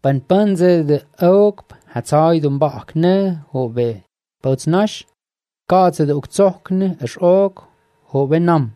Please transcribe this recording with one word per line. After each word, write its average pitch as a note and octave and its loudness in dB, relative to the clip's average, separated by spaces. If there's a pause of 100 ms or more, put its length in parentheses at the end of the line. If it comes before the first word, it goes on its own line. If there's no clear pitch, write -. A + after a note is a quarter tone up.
Pan C3+ 0
panze F#3 2 (140)
de D3 0 (220)
okp, G3+ 2 (260)
ha - -6
zaid D#3+ 0
un C#3 -2
bak C#3+ -4
ne, F3+ 2 (340)
ho C3 -4
be. A#2+ -2 (540)
Potsnash, E3 -2 (720)
kaze F3+ 2
de C#3+ -2
ukzochne, F#3 -2 (140)
ish A#2+ -8
ok, F#3+ 2 (580)
ho C#3 -2
be D3+ 0
nam. E3+ 2 (120)